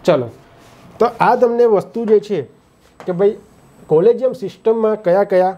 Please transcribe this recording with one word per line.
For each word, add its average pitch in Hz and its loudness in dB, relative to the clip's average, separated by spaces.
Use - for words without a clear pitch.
ચલો, 135 0
તો 226 0
આ 220 2
તમને 240 0
વસ્તુ 220 -2
જે 214 2
છે 202 -8
કે 185 -8
ભાઈ 202 0
કોલેજિયમ 226 2
સિસ્ટમમાં 214 -4
કયા 185 2
કયા 185 0